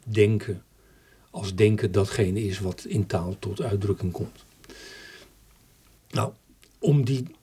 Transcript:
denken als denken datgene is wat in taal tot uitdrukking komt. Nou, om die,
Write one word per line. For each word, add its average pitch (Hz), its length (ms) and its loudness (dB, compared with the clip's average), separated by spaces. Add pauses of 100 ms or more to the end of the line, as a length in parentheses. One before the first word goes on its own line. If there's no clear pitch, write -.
denken 104 580 2 (680)
als 95 240 -8
denken 107 360 4
datgene 98 520 2
is 95 160 -4
wat 92 280 -6
in 104 180 0
taal 90 340 -4
tot - 220 -8
uitdrukking 101 500 -2
komt. - 340 -10 (1600)
Nou, 113 220 -2 (480)
om 143 260 4
die, 127 200 -2 (180)